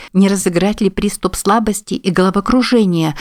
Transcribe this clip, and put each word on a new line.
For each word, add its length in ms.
не 140
разыграть 540
ли 80
приступ 460
слабости 580
и 180
головокружения, 1080